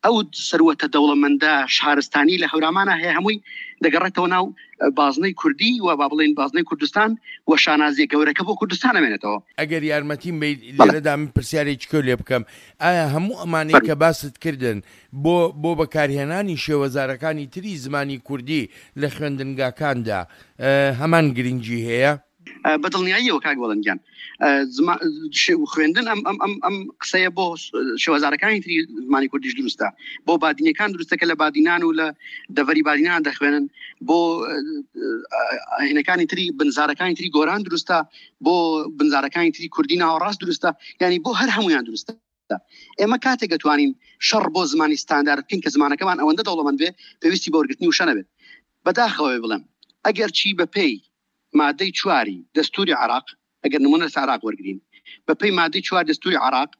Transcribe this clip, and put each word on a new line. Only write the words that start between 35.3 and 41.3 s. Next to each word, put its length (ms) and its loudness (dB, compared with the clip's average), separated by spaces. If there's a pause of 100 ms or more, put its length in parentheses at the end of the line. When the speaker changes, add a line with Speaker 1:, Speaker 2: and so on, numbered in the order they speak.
Speaker 1:
ئە، 160 -4
هێنەکانی 420 0
تری، 240 -4
بنزارەکانی 640 -2
تری 140 -8
گۆران 320 2
دروستە، 360 -2 (420)
بۆ 140 2 (420)
بنزارەکانی 560 2
تری 160 -10
کوردی 280 0
ناوەڕاست 440 0
دروستە، 300 -2 (280)
یعنی 200 2
بۆ 120 -4 (100)